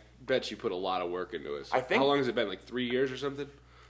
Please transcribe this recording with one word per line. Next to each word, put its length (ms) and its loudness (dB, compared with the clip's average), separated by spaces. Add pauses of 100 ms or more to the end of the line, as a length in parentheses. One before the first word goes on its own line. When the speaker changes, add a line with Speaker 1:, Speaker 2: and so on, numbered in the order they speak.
(220)
Speaker 1:
bet 240 0
she 80 -6
put 180 -2
a 40 -2
lot 260 0
of 80 -2
work 240 -4
into 220 -6
it. 100 -8
So 100 0
Speaker 2:
I 60 4
think 180 2
Speaker 1:
how 60 6
long 120 6
has 100 2
it 60 -2
been? 140 2
Like, 140 -8
three 280 -4
years 220 2
or 60 -8
something? 280 -6 (440)